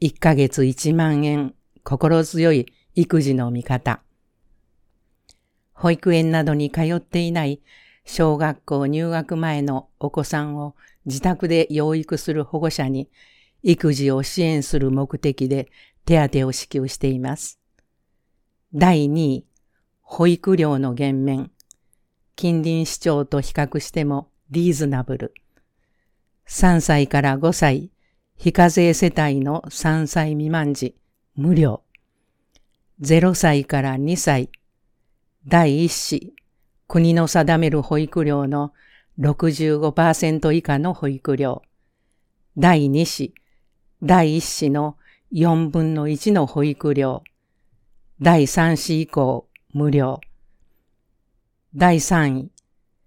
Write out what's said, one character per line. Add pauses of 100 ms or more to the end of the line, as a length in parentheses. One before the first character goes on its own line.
一
ヶ
月
一
万
円、 (280)
心
強
い (240)
育
児
の
味
方。 (1700)
保
育
園
な
ど
に
通
っ
て
い
な
い (420)
小
学
校
入
学
前
の (100)
お
子
さ
ん
を (300)
自
宅
で
養
育
す
る
保
護
者
に (540)
育
児
を
支
援
す
る
目
的
で (340)
手
当
を
支
給
し
て
い
ま
す。 (1160)
第
二
位、 (560)
保
育
料
の
減
免。 (840)
近
隣
市
町
と
比
較
し
て
も (220)
リ
ー
ズ
ナ
ブ
ル。 (1120)
三
歳
か
ら
五
歳、 (420)
非
課
税
世
帯
の
三
歳
未
満
児、 (400)
無
料。 (1120)
ゼ
ロ
歳
か
ら
二
歳、 (960)
第
一
子、 (540)
国
の
定
め
る
保
育
料
の (440)
六
十
五
パ
ー
セ
ン
ト
以
下
の
保
育
料。 (960)
第
二
子、 (720)
第
一
子
の (340)
四
分
の
一
の
保
育
料。 (960)
第
三
子
以
降、 (240)
無
料。 (1600)
第
三
位、 (560)